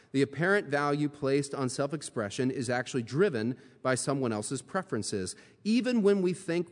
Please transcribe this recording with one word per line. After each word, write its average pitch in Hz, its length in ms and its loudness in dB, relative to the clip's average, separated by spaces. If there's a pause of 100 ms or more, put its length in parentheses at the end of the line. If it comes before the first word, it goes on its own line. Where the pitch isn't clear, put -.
(100)
The 135 120 2
apparent 175 440 2
value 143 420 0
placed 139 460 -2
on 131 140 0
self-expression 131 840 -2
is 120 180 -4
actually 123 360 -2
driven 127 520 0 (260)
by 131 120 2
someone 131 380 0
else's 107 280 -4
preferences. 107 760 -4 (260)
Even 233 400 2
when 202 180 6
we 180 120 2
think 170 400 -2